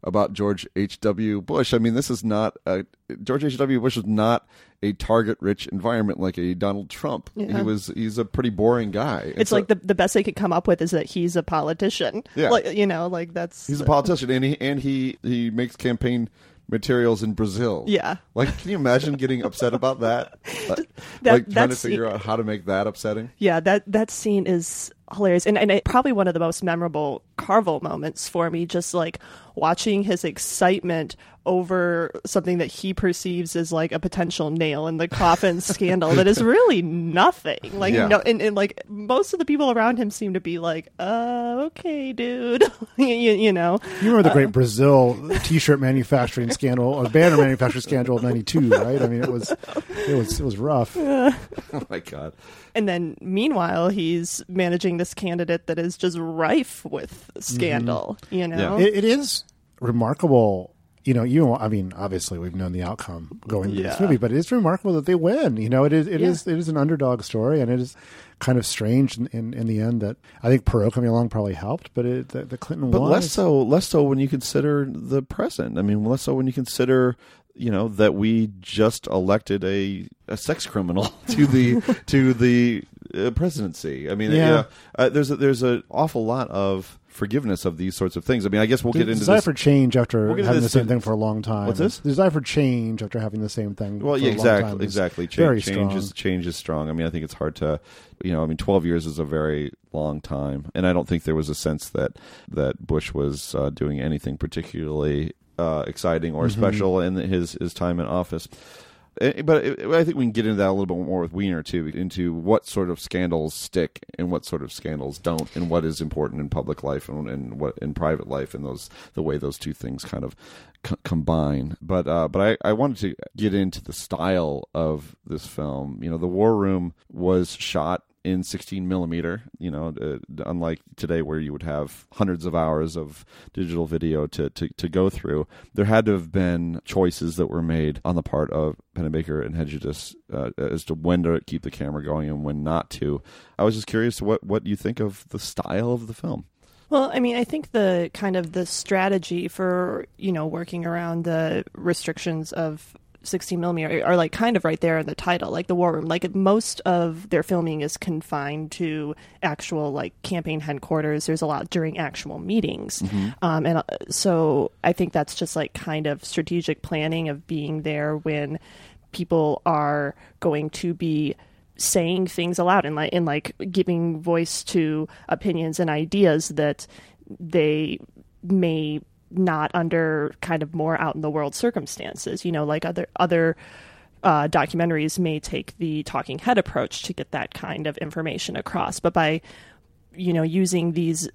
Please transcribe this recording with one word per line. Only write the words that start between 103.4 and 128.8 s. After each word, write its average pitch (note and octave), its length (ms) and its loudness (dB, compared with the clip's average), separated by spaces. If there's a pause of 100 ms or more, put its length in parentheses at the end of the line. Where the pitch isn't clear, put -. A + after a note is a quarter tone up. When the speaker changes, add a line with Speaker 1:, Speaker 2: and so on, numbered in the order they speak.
Speaker 1:
uh, C#2 140 -2
doing D2 320 -4
anything C#2+ 380 -4
particularly, D2+ 920 -4 (260)
uh, D#2+ 280 -2
exciting E2 480 -2
or D#2+ 120 0
Speaker 3:
Mm-hmm. G#2+ 160 -2
Speaker 1:
special F#2+ 360 2
in F#2 180 0
his, F2+ 440 -2
his E2+ 140 -4
time F2 260 -2
in D2 60 -4
office. E2 420 -4 (720)
Eh, C#3 220 0
but D#3 200 4
it, - 180 -2 (120)
I E3 120 6
think D#3+ 120 -2
we C3+ 80 2
can A#2 80 0
get G#2+ 140 0
into A2 100 2
that G2 120 4
a F#2+ 40 2
little G2 140 0
bit F2+ 200 -4
more F2+ 140 -2
with E2 140 -4
Weiner, F2+ 280 -2
too, D#2+ 260 -4
into F2 440 -4
what E2+ 340 2
sort F#2 220 -2
of E2+ 100 -4
scandals E2 540 -2
stick - 500 -4 (160)
and F2 120 -2
what F2 160 -4
sort D2 160 -6
of C2+ 100 -12
scandals D2 460 -8
don't, D#2+ 360 -4
and F2 140 -4
what E2 160 0
is D#2+ 160 -4
important D2+ 400 -4
in C#2+ 80 -6
public C#2 340 -4
life C#2 280 -6
and, D2 180 -8
and C2 320 -8
what D2 180 -4
in D2 140 -6
private D#2 360 -2
life, C2+ 260 -6
and C#2+ 100 -8
those, B1+ 240 -10 (240)
the D#2+ 100 -6
way D2 140 -2
those C#2+ 220 -6
two D#2 160 -8
things C2 320 -10
kind - 180 -8
of - 100 -10 (480)
co-, - 220 -6
combine. D2+ 760 -2
But, F2 260 -2
uh, D#2+ 200 0
but G2 360 2
I, - 60 2
I - 20 4
wanted B2 260 0
to G2 160 -4 (220)
get G#2 160 0
into F#2+ 320 0
the - 80 -12
style E2+ 800 -2
of D#2 400 -2 (120)
this D#2 200 -8
film. C#2 560 -6
You D#2 80 -6
know, E2 60 -4
The E2 100 -2
War G#2 300 4
Room F#2+ 380 0 (180)
was F2+ 400 2
shot - 520 -4 (200)
in F#2 200 -2
sixteen F#2+ 420 -8